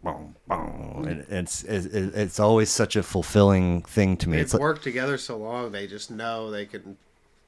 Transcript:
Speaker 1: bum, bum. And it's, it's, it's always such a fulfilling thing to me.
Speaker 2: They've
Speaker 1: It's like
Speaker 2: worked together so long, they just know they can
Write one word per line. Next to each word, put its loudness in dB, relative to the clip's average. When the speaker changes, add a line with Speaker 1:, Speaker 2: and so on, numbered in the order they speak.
Speaker 1:
bum, -10
bum. -6
And -6
it's, -4
it's, -4
it's -4
always 6
such 0
a 4
fulfilling 4
thing 2
to -2
me. 2
Speaker 2:
They've 2
Speaker 1:
It's 0
like 2
Speaker 2:
worked 0
together -4
so -10
long, -6
they -8
just -14
know -6
they -8
can -16